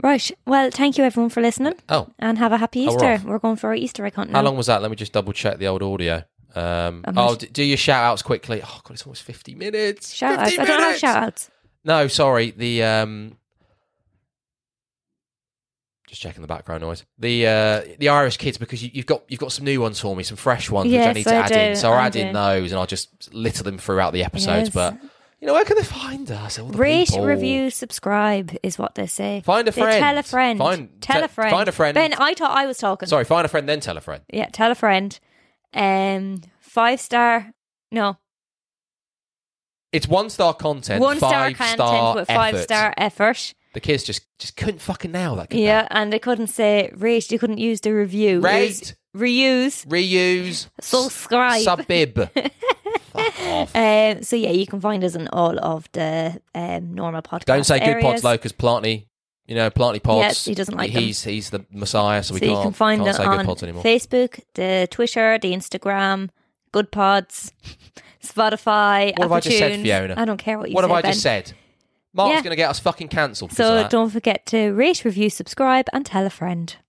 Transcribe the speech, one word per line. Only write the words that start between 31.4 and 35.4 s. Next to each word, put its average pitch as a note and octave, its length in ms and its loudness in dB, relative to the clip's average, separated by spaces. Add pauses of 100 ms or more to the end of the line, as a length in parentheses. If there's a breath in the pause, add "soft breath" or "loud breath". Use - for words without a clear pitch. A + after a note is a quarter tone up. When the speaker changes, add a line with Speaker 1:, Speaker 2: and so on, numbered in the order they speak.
Speaker 2:
find G3+ 160 2
a F3 40 0
friend. D3 220 2
Speaker 1:
Ben, D#4 200 2
I C#4+ 200 2
thought D#4+ 220 0
I C4+ 100 2
was C4 120 -6
talking. F#3+ 300 -2
Speaker 2:
Sorry, D3 160 4
find E3 200 4
a D3+ 40 0
friend, C#3+ 200 -2
then D3+ 100 0
tell F2 180 -8
a D2+ 40 -10
friend. - 320 -12
Speaker 1:
Yeah, G#3+ 140 -4
tell A3+ 260 0
a - 20 0
friend. G3 420 0 (560)